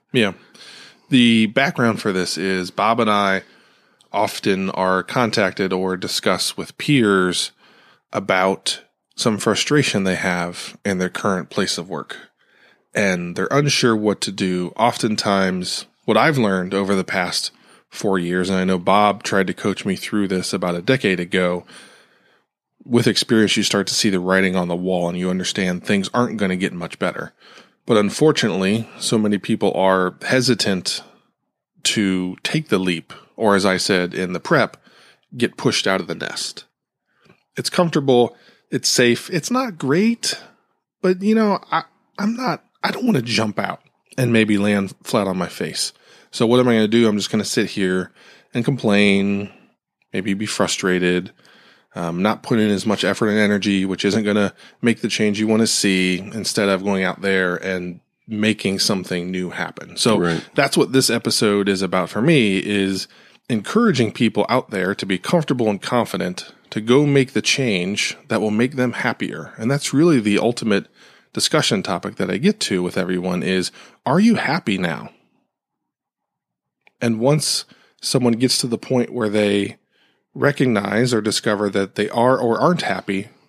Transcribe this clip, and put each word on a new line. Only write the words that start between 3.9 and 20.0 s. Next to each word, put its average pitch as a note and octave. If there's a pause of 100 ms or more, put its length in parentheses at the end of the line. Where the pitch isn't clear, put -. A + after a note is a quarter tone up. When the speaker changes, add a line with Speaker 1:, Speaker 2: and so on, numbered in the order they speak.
Speaker 1:
often G2
are F#2
contacted G#2
or F#2
discuss -
with -
peers G2 (600)
about F#2+ (340)
some A2
frustration A2
they F#2
have F2
in G2
their F#2
current F2+
place -
of F2
work. D#2+ (760)
And F2+
they're F#2
unsure C3+
what G#2+
to G#2
do. F#2
Oftentimes, G2+ (180)
what A2
I've C#3
learned F#2+
over G2
the F#2+
past F2+ (380)
four F#2+
years, F2+
and F#2+
I F#2
know F#2
Bob G2+
tried G2
to F#2
coach -
me F#2+
through G#2